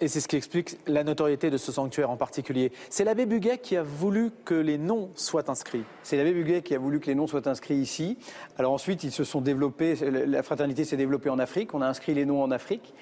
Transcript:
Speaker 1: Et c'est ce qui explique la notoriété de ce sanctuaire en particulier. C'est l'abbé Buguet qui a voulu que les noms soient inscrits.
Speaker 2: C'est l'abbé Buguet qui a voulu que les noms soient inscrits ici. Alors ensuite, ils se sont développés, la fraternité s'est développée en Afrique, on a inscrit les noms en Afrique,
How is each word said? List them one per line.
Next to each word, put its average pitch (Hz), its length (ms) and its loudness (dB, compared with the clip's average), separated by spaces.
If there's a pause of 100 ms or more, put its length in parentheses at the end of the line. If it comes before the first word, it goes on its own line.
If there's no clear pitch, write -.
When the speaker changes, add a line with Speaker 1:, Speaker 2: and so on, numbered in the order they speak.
Speaker 1:
Et 160 60 2
c'est 147 140 0
ce - 80 -2
qui 151 80 2
explique - 500 -2
la 147 160 4
notoriété 151 480 2
de 139 60 2
ce 131 160 -4
sanctuaire 135 360 0
en 123 80 -4
particulier. 127 540 0 (200)
C'est - 120 2
l'abbé 220 240 2
Buguet 226 320 2
qui 196 180 -2
a 175 60 2
voulu 196 480 0 (140)
que 175 100 0
les 156 240 2
noms 185 380 0
soient - 340 -2
inscrits. 123 320 -4 (220)
Speaker 2:
C'est - 120 0
l'abbé 147 160 4
Buguet 170 300 2
qui 160 140 0
a - 20 2
voulu 143 220 0
que 147 80 -4
les 135 80 2
noms 151 100 2
soient 139 220 -2
inscrits 135 260 -2
ici. 156 440 0 (380)
Alors 127 140 2
ensuite, 170 320 -2
ils 143 80 -4
se 143 140 -2
sont 143 160 -2
développés, 139 560 0 (320)
la 131 160 2
fraternité 143 400 0
s'est 147 120 -2
développée 135 320 0
en 131 120 2
Afrique, 180 340 -2
on 143 80 0
a 131 60 2
inscrit 135 260 -2
les 143 100 2
noms 139 160 2
en 135 120 2
Afrique, - 500 -4